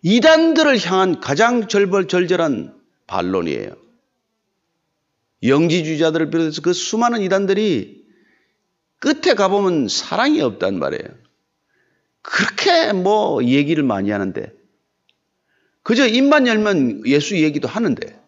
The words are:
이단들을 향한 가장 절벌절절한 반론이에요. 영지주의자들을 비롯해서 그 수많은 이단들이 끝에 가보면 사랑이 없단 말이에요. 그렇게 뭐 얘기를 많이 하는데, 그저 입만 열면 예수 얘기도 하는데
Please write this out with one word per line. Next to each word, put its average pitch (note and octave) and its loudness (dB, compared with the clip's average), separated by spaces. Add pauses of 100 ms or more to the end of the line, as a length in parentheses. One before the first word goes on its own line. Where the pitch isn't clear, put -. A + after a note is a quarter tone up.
이단들을 D4+ 4
향한 F#3 0
가장 A3 0
절벌절절한 F3+ 0 (320)
반론이에요. F2 -4 (1700)
영지주의자들을 D#3+ 0
비롯해서 D#3+ -2
그 F3 0
수많은 A#3 -2
이단들이 F#3+ -2 (920)
끝에 - 0
가보면 F#3+ 0
사랑이 B3 -2
없단 G2 -4
말이에요. D2 -6 (1120)
그렇게 D#4+ 0
뭐 F#3+ 0
얘기를 C#3+ 2
많이 G2+ -2
하는데, G2 -6 (1300)
그저 B3 2
입만 C4+ 2
열면 G3+ 0
예수 D3 0
얘기도 D3+ 0
하는데 - -4